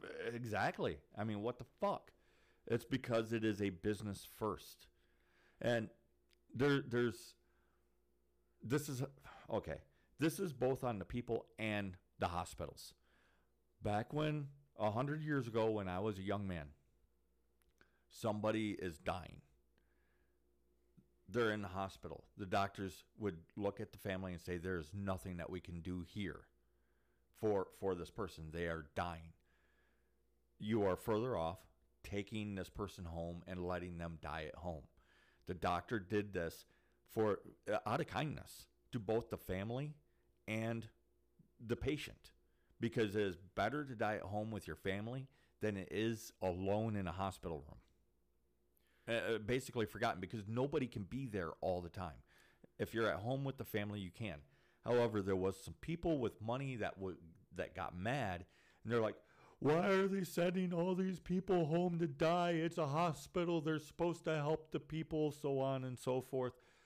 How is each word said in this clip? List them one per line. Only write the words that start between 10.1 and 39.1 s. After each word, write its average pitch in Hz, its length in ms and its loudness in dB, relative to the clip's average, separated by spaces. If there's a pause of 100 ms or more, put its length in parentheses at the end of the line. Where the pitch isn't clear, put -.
this 156 200 2
is 185 160 -2
both 127 300 2
on 117 140 0
the 95 60 -4
people 117 420 -2 (120)
and 104 380 -2 (220)
the 92 100 2
hospitals. - 680 -6 (880)
Back 104 300 0
when, 151 360 0 (300)
a 104 120 4
hundred 143 320 0
years 143 240 2
ago, 110 240 4
when 101 180 0
I 90 120 0
was 104 180 0
a 98 40 -4
young 101 240 0
man, 82 220 -4 (1400)
somebody 107 600 0
is 87 280 -4
dying. 85 440 -4 (1900)
They're 110 240 4
in 107 100 -2
the 95 60 -6
hospital. 95 560 -6 (140)
The 101 80 -6
doctors 98 580 0 (140)
would 101 180 0 (180)
look 101 260 0
at 104 120 -8
the - 60 -18
family 95 340 -4
and 85 80 -8
say, 90 160 -2
"There 90 220 -2
is 78 160 -6
nothing 95 420 -2
that 85 140 -6
we 90 100 -4
can 85 200 -8
do 90 200 -2
here 87 400 -6 (960)
for, 101 300 4 (100)
for 95 160 2
this 82 160 -4
person. 85 400 -8
They 85 140 -2
are 82 300 -2
dying." 82 380 -4 (1300)
You 107 280 2
are 90 100 4
further 113 400 0
off 85 220 0 (440)
taking 104 520 -4
this 92 140 -4
person 98 360 -8
home 85 420 -6
and 90 180 -4
letting 87 340 -2
them 85 220 -6
die 78 280 -6
at - 80 -12
home. 82 260 -8 (640)
The 92 80 -4
doctor 90 440 0
did 101 340 0
this 85 340 -4 (420)
for, 107 320 4 (320)
uh, 104 140 2
out 123 140 2
of 160 80 -2
kindness - 580 -4 (260)
to 123 60 -2
both 110 320 0